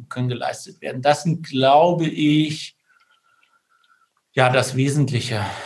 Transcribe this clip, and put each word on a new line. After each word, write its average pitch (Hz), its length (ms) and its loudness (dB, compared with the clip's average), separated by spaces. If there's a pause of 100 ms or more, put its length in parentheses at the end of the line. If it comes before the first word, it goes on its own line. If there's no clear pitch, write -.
können 127 200 -4
geleistet 123 520 -8
werden. 131 220 -8
Das 143 200 2
sind, 165 240 -2
glaube 151 600 4
ich, 151 680 -2 (1600)
ja, 127 180 4
das 127 260 0
Wesentliche, 131 640 0 (260)